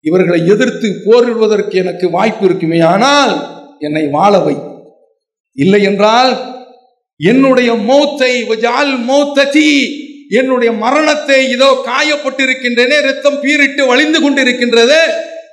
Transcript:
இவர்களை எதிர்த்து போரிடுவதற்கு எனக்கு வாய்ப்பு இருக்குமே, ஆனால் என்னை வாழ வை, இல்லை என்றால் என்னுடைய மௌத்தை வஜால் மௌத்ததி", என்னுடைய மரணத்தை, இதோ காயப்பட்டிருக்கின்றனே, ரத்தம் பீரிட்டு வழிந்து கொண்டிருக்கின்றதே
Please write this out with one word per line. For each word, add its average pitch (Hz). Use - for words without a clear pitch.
இவர்களை 170
எதிர்த்து 214
போரிடுவதற்கு 220
எனக்கு 180
வாய்ப்பு 196
இருக்குமே, 165
ஆனால் 214
என்னை 151
வாழ 180
வை, 151
இல்லை 190
என்றால் 214
என்னுடைய 247
மௌத்தை 254
வஜால் 240
மௌத்ததி", 285
என்னுடைய 247
மரணத்தை, 277
இதோ 254
காயப்பட்டிருக்கின்றனே, 262
ரத்தம் 269
பீரிட்டு 277
வழிந்து 294
கொண்டிருக்கின்றதே 247